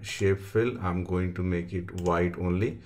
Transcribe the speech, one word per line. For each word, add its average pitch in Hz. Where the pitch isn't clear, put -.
shape 98
fill, 120
I'm 90
going 90
to 90
make 87
it 90
white 87
only, 90